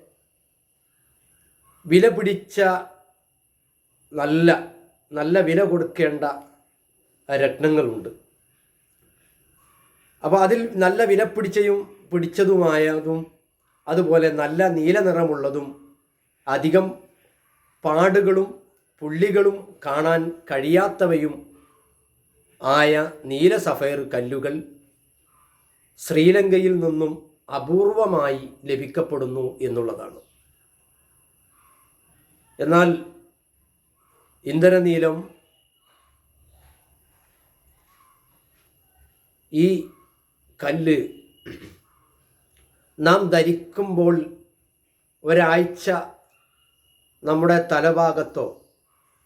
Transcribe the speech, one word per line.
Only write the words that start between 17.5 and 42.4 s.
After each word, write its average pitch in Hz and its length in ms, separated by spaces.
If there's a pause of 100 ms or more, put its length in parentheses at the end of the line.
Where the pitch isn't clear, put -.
പാടുകളും 190 640 (520)
പുള്ളികളും 196 580 (280)
കാണാൻ 156 360 (300)
കഴിയാത്തവയും 160 840 (1300)
ആയ 147 300 (380)
നീല 156 240 (100)
സഫയർ 143 360 (140)
കല്ലുകൾ 135 400 (1500)
ശ്രീലങ്കയിൽ 185 680 (100)
നിന്നും 156 280 (440)
അപൂർവമായി 170 840 (280)
ലഭിക്കപ്പെടുന്നു 131 720 (240)
എന്നുള്ളതാണ്. 113 520 (2500)
എന്നാൽ 170 300 (1600)
ഇന്ധനനീലം, 165 640 (4000)
ഈ 160 140 (920)
കല്ല് 156 380 (2000)